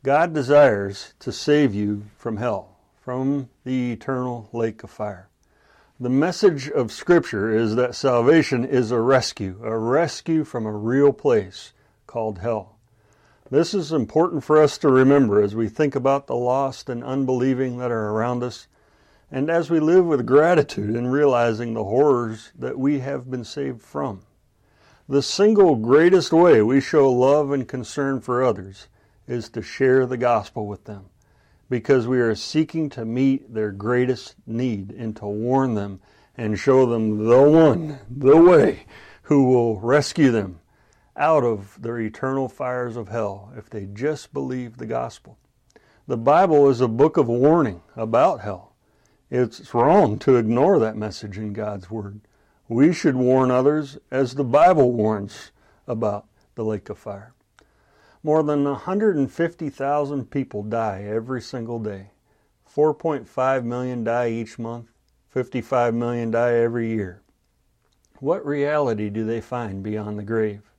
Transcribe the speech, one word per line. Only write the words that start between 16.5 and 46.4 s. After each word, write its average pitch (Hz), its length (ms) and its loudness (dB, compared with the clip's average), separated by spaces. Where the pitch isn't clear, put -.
and 120 160 -10
unbelieving 127 720 -2
that 123 140 -4
are 107 180 -4
around 120 320 -2
us, 123 240 -10
and 139 180 -4
as 165 220 -2
we 165 80 2
live 170 260 4
with 139 220 0
gratitude 135 680 2
in 120 100 -4
realizing 120 680 0
the 110 100 -4
horrors 120 720 0
that 123 180 -8
we 135 220 0
have 131 320 -8
been 123 140 -8
saved 135 380 -10
from. 131 400 -10
The 135 140 2
single 196 540 4
greatest 156 560 4
way 160 280 6
we 127 200 4
show 139 280 2
love 139 440 2
and 131 160 -4
concern 135 520 -6
for 123 220 -2
others 98 460 -4
is 120 200 -8
to 110 140 -10
share 131 420 2
the 123 120 -6
gospel 117 500 -2
with 101 180 -12
them, 98 200 -16
because 123 380 2
we 127 120 0
are 113 140 2
seeking 156 560 -4
to 117 140 -12
meet 127 500 -2
their 107 160 -4
greatest 123 640 -2
need 113 420 -6
and 110 240 -10
to 104 100 -16
warn 120 500 0
them 101 260 -6
and 107 220 -4
show 131 280 4
them 110 420 -2
the 123 120 6
one, 147 600 4
the 135 260 4
way, 170 480 6
who 139 220 2
will 120 340 2
rescue 131 540 2
them 95 260 -4
out 151 280 2
of 104 360 -6
their 117 200 -8
eternal 131 480 -4
fires 123 480 -8
of 104 120 -12
hell 101 480 -8
if 107 140 -20
they 101 160 -12
just 135 480 -8
believe 127 420 -8
the 120 100 -14
gospel. 123 520 -10
The 123 80 -4
Bible 147 520 4